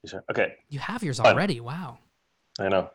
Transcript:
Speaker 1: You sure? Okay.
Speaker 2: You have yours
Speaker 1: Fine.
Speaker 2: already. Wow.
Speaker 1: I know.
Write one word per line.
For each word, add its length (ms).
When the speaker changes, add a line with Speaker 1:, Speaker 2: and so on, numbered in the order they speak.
Speaker 1:
You 80
sure? 200
Okay. 240
Speaker 2:
You 100
have 240
yours 160
Speaker 1:
Fine. 160
Speaker 2:
already. 260
Wow. 380
Speaker 1:
I 100
know. 260